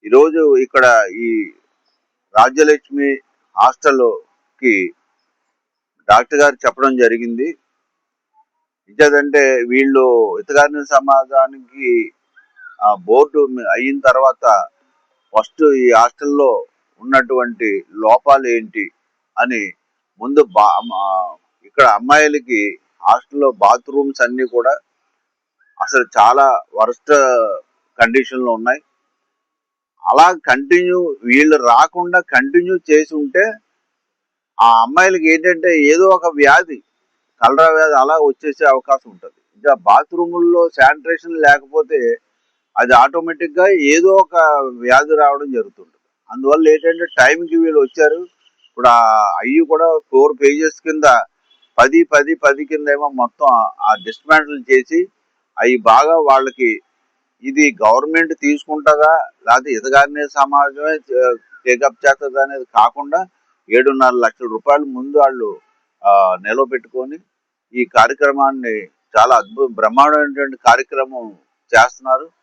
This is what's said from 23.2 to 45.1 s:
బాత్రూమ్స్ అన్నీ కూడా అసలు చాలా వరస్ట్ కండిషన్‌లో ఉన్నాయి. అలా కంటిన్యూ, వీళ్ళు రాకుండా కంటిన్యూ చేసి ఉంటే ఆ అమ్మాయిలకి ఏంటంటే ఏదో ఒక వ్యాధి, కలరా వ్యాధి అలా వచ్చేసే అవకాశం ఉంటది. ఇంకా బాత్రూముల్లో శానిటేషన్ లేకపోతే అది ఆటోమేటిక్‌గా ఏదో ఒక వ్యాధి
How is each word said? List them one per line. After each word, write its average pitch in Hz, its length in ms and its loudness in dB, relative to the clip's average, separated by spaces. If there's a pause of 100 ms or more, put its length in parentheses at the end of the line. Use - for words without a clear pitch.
బాత్రూమ్స్ 127 680 -2
అన్నీ 123 260 -4
కూడా 120 240 -2 (1080)
అసలు 123 240 -4 (120)
చాలా 123 440 2 (140)
వరస్ట్ 117 380 -2 (840)
కండిషన్‌లో 123 520 -2
ఉన్నాయి. 123 300 -4 (1200)
అలా 156 260 4
కంటిన్యూ, 175 920 -2
వీళ్ళు 147 320 2
రాకుండా 160 640 0
కంటిన్యూ 170 580 -2 (120)
చేసి 156 260 0
ఉంటే 175 380 -4 (1080)
ఆ 117 200 4
అమ్మాయిలకి 160 520 0
ఏంటంటే 165 500 0
ఏదో 170 260 4
ఒక 175 180 0
వ్యాధి, 147 500 2 (640)
కలరా 139 320 4
వ్యాధి 156 200 2
అలా 143 240 2
వచ్చేసే 147 480 -2
అవకాశం 131 460 -2
ఉంటది. 90 280 -20 (160)
ఇంకా 135 180 -2
బాత్రూముల్లో 170 960 0
శానిటేషన్ 156 640 -2
లేకపోతే 143 840 -2 (600)
అది 123 160 2
ఆటోమేటిక్‌గా 160 760 0
ఏదో 170 420 2
ఒక 190 260 2 (440)
వ్యాధి 135 360 2